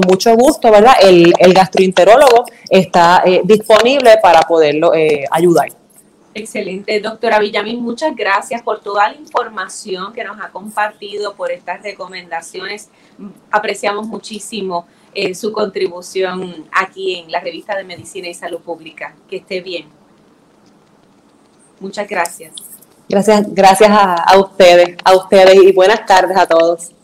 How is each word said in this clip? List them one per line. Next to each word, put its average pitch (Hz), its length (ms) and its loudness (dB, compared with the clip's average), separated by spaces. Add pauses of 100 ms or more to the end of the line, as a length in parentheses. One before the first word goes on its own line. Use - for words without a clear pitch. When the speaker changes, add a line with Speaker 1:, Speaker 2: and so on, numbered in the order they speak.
Speaker 1:
mucho 185 280 2
gusto, 247 360 2
¿verdad? 214 280 6
El, 175 380 6
el 185 160 4
gastroenterólogo 190 920 4 (240)
está, 175 540 2
eh, 180 200 0
disponible 220 800 4
para 165 200 4
poderlo, 160 540 0
eh, 151 340 -2
ayudar. 165 380 0 (680)
Speaker 2:
Excelente, 208 680 -10
doctora 226 380 -4
Villamil, 208 420 -6
muchas 240 360 -8
gracias 214 480 -6
por 214 160 -8
toda 202 300 -4
la - 60 -14
información 208 960 -12
que 226 120 -14
nos 208 180 -16
ha 175 80 -16
compartido, 208 840 -10
por 175 160 -10
estas 175 320 -14
recomendaciones. 185 1040 -16 (600)
Apreciamos 208 560 -6
muchísimo, 202 800 -12 (260)
eh, 190 220 -8
su 214 180 -8
contribución 185 1160 -8
aquí 185 480 -8
en 165 120 -20
la - 80 -6
Revista 185 380 -12
de 190 60 -10
Medicina 180 440 -18
y 175 60 -14
Salud 170 260 -14
Pública. 160 540 -16 (160)
Que 190 80 -12
esté 185 240 -12
bien. 175 240 -14 (1900)
Muchas 196 280 -12
gracias. 175 460 -8 (560)
Speaker 1:
Gracias, 208 440 0
gracias 196 380 4
a, 202 240 2
a 175 240 2
ustedes, 175 640 2
a 190 120 4
ustedes 190 400 4
y 196 160 6
buenas 190 340 0
tardes 185 320 0
a 175 100 2
todos. 165 460 -2 (100)